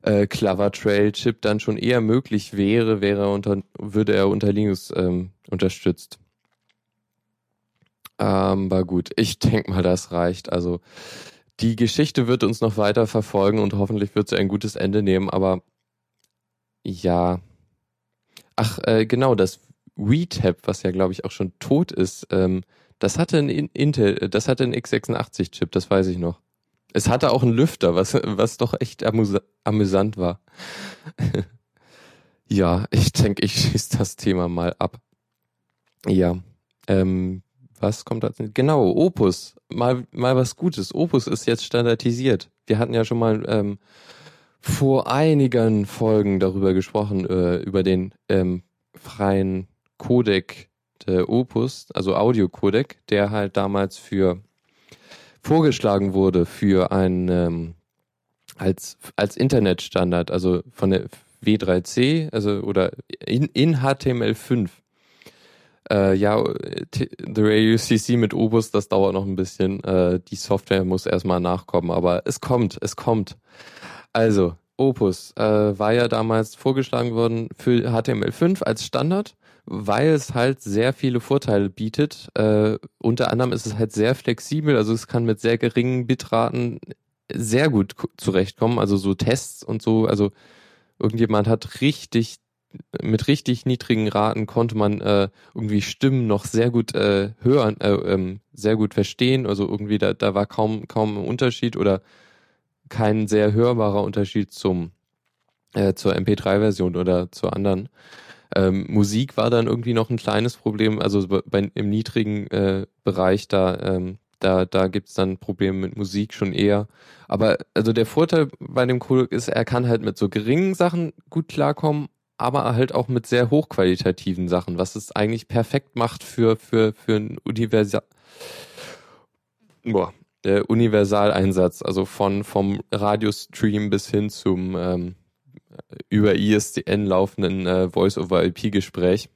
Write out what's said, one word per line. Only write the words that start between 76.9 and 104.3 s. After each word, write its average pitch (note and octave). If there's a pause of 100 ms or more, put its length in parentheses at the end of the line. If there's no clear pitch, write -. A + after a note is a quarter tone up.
worden A2+
für A#2+
H A#2
T C3
M G#2+
L -
fünf F#3
als -
Standard, E3+ (300)
weil G#2
es D3+
halt B2+
sehr A2
viele B2
Vorteile G#2
bietet. A2
Äh, G#2+ (200)
unter A#2+
anderem B2
ist -
es G#2
halt A2
sehr A2+
flexibel, D3
also A2
es A2+
kann A#2
mit A2
sehr A#2
geringen B2
Bitraten A#2 (520)
sehr A#2+
gut G2+
ku-, -
zurechtkommen, F#2+
also G2+
so G2
Tests -
und A2
so, A2
also G2+ (680)
irgendjemand A2
hat A2
richtig, A#2 (640)
mit A2
richtig B2
niedrigen A#2
Raten G#2+
konnte A#2
man, G#2
äh, G2+ (260)
irgendwie G#2
Stimmen C3
noch G#2
sehr A2+
gut, A#2
äh, G2+
hören, A#2+
äh, G2+
ähm, F#2+ (120)
sehr G#2+
gut G#2+
verstehen, B2+
also G2+
irgendwie G#2
da, G2
da G2+
war G2+
kaum, G#2+
kaum G#2+
ein G2+
Unterschied A#2+
oder G2 (840)
kein G#2+
sehr G#2
hörbarer A2
Unterschied G2+